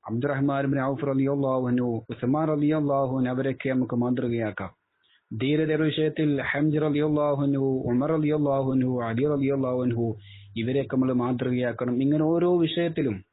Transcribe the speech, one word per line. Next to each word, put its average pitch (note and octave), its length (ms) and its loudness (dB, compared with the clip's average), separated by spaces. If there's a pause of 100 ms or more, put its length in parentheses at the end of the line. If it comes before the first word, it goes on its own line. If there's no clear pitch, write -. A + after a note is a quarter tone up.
(120)
അബ്ദുറഹ്മാൻ C#3 540 0
ബിൻ C3+ 160 0
ഔഫ് C3+ 240 -2
റളിയല്ലാഹു C3+ 640 0
അൻഹു, B2 420 0
ഉസ്മാൻ C3+ 380 0
റളിയല്ലാഹു D3 720 0
അൻഹു, B2+ 100 0
അവരൊക്കെ C3 400 -2
നമുക്ക് B2+ 260 0
മാതൃകയാക്കാം. A#2+ 800 -2 (680)
ധീരതയുടെ D3+ 420 2
വിഷയത്തിൽ D3+ 580 0
ഹംസ D3 340 0
റളിയല്ലാഹു D3 680 0
അൻഹു, C3+ 420 0
ഉമർ B2 260 2
റളിയല്ലാഹു D3 600 2
അൻഹു, B2+ 300 2
അലി A#2 240 0
റളിയല്ലാഹു C3+ 560 0
അൻഹു, A#2 340 -2 (400)
ഇവരെയൊക്കെ C3 380 -2
നമ്മൾ C3 180 2
മാതൃകയാക്കണം. B2 920 -2
ഇങ്ങനെ D3+ 200 2
ഓരോ F3 340 2
വിഷയത്തിലും D#3+ 760 -2